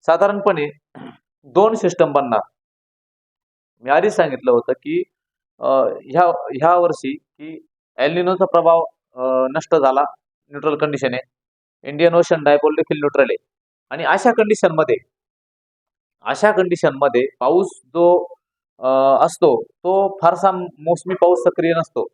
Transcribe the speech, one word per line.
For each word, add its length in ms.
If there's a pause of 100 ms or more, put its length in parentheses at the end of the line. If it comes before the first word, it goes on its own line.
साधारणपणे 680 (720)
दोन 320
सिस्टम 380
बनणार. 280 (1400)
मी 100
आधीच 220
सांगितलं 380
होतं 220
की, 300 (560)
अ, 80 (380)
ह्या, 220 (280)
ह्या 220
वर्षी 400
की 500 (300)
एल 160
निनोचा 320
प्रभाव, 400 (300)
अ, 320 (100)
नष्ट 180
झाला, 300 (440)
न्यूट्रल 280
कंडिशन 380
आहे, 80 (680)
इंडियन 260
ओशन 280
डायपोल 320
देखील 240
न्यूट्रल 320
आहे 60 (540)
आणि 140
अशा 260
कंडिशनमध्ये, 680 (1300)
अशा 300
कंडिशनमध्ये 720 (140)
पाऊस 460
जो, 480 (440)
अ, 100 (360)
असतो 380
तो 600
फारसा 280 (280)
मोसमी 360
पाऊस 240
सक्रिय 400
नसतो 360